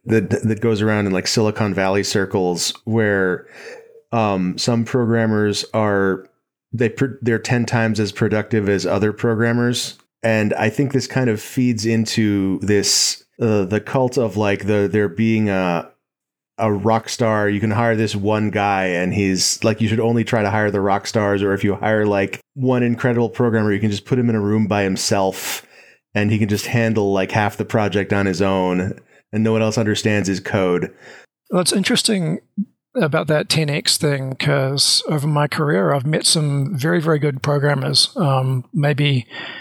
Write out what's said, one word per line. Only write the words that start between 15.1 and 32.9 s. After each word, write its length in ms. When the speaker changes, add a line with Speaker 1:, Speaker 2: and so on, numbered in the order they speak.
Speaker 1:
being 400
a, 400
a 140
rock 360
star. 400
You 100
can 120
hire 260
this 180
one 360
guy 360
and 260
he's, 520
like, 160
you 80
should 100
only 260
try 180
to 80
hire 200
the 100
rock 260
stars. 360
Or 120
if 100
you 100
hire, 320
like, 340
one 280
incredible 480
programmer, 420
you 80
can 100
just 140
put 140
him 100
in 80
a 40
room 260
by 160
himself 840
and 160
he 80
can 120
just 160
handle, 460
like, 180
half 260
the 80
project 480
on 140
his 160
own 580
and 100
no 100
one 100
else 160
understands 500
his 100
code. 560
Speaker 2:
Well, 120
it's 100
interesting 680